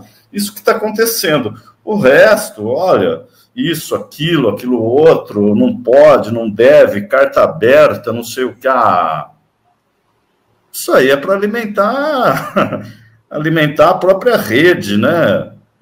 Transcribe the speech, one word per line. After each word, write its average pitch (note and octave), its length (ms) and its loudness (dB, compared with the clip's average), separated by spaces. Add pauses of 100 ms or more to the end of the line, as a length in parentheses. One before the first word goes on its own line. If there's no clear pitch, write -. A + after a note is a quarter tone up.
(340)
Isso G3+ 220 -8
que - 80 -20
tá A#3 80 0
acontecendo. G#3 840 -4 (300)
O G#3+ 140 -4
resto, D3 680 2
olha, A#2 600 -2 (300)
isso, D3+ 380 -6
aquilo, C#3 560 -2
aquilo A#2+ 320 -4
outro, A2+ 760 2
não A#2+ 220 0
pode, B2 560 4
não A#2 160 -4
deve, A2+ 540 4
carta C3 400 0
aberta, A2 680 2
não A2+ 120 -8
sei B2+ 220 -8
o G#2+ 100 -8
que. - 120 -8
Ah, F2+ 600 0 (1400)
isso - 180 -10
aí C3+ 200 4
é C#3 40 2
pra F3+ 200 -4
alimentar, G#3 1500 -4 (220)
<laughs> - 240 -20
alimentar D3+ 600 0
a F#3 60 -2
própria F#3+ 380 0
rede, A2 600 0
né? A#2+ 540 0 (300)